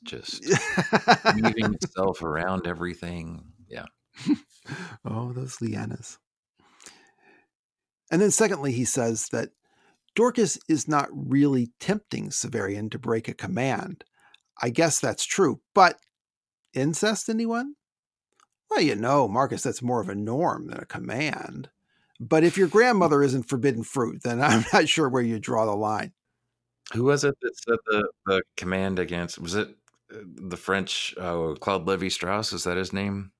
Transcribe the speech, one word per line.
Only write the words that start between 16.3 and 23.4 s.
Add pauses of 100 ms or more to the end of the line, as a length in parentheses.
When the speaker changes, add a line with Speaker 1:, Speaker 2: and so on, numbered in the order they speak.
Speaker 2:
incest,
anyone? (960)
Well,
you
know,
Marcus,
that's
more
of
a
norm
than
a
command. (500)
But
if
your
grandmother
isn't